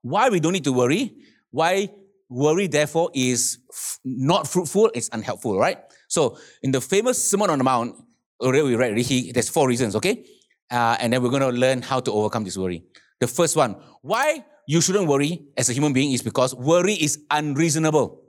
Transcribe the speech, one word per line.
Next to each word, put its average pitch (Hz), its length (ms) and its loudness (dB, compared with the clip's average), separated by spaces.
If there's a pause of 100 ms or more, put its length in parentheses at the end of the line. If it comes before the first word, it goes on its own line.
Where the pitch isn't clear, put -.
Why 196 260 2
we 208 100 2
don't 160 140 2
need 185 120 -2
to 139 80 0
worry, 127 440 0 (340)
why 185 400 0 (380)
worry, 151 380 0
therefore, 151 480 0
is 127 440 0 (120)
f-, - 340 -12
not 131 420 0
fruitful, 190 480 0
it's - 180 -6
unhelpful, 107 460 -4
right? 139 200 0 (300)
So, - 300 -2 (240)
in 135 100 -2
the 127 80 0
famous 226 420 -2
Sermon 196 280 0
on 151 80 0
the 131 60 0
Mount, 123 320 0 (440)
already 127 220 2
we 131 140 2
read 123 120 2
already, 110 140 0
he, 127 300 -2
there's 120 160 -2
four 151 180 2
reasons, 120 300 0
okay? 190 280 -2 (460)
Uh, 117 300 2
and 120 120 2
then 127 100 2
we're 120 80 2
gonna 135 180 2
learn 123 320 2
how 131 200 -2
to 127 120 -2
overcome 107 320 0
this 92 140 -8
worry. 90 260 -4 (360)
The 123 60 2
first 165 300 0
one, 123 200 0 (260)
why 254 420 -2 (220)
you 156 160 2
shouldn't 185 260 0
worry 143 380 0 (100)
as 127 140 -2
a - 20 -4
human 143 220 0
being 135 180 2
is 120 100 -2
because 127 320 -2
worry 170 380 2
is 156 380 -4
unreasonable. 151 1000 0